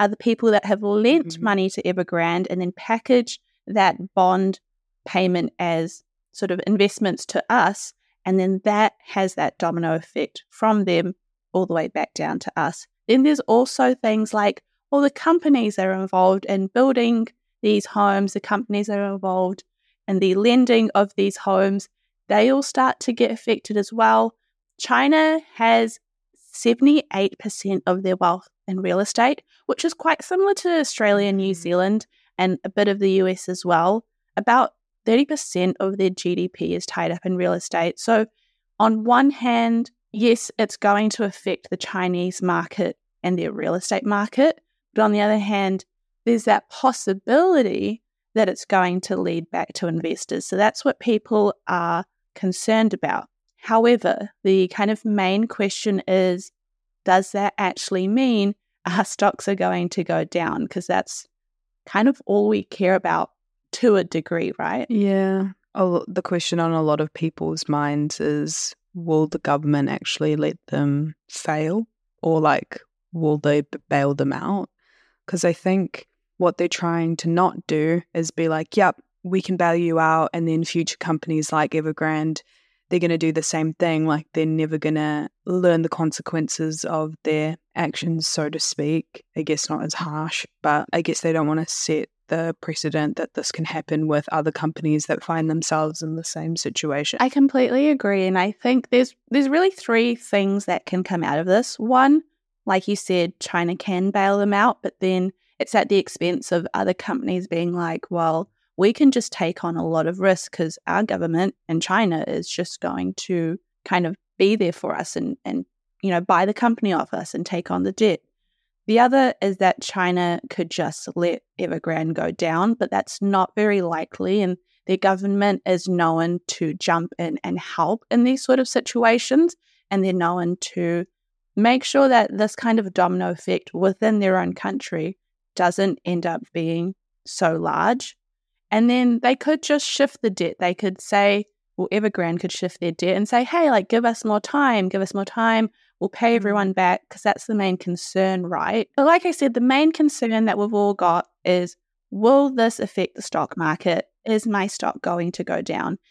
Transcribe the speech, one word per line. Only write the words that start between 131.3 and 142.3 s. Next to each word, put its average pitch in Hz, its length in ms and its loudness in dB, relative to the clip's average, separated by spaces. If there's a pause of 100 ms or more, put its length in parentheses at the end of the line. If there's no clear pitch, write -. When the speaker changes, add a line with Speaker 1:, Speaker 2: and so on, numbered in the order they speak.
Speaker 1:
make 240 280 4
sure 277 240 4
that 226 280 4
this 214 200 -2
kind 226 240 0
of 190 120 -6
domino 180 380 2
effect 180 420 -4
within 190 460 2
their 190 180 2
own 180 160 -2
country 180 640 -6 (380)
doesn't 180 500 0
end 175 220 -2
up 165 160 -4 (100)
being 170 420 -4 (300)
so 165 300 0
large. 165 640 -2 (540)
And 226 180 4
then 247 300 2
they 254 160 2
could 311 260 0
just 294 240 0
shift - 340 0
the 226 100 0
debt. 180 280 -4
They 180 160 0
could 185 260 -4
say, 202 460 2 (300)
well, 185 160 -4
Evergrande 190 480 -2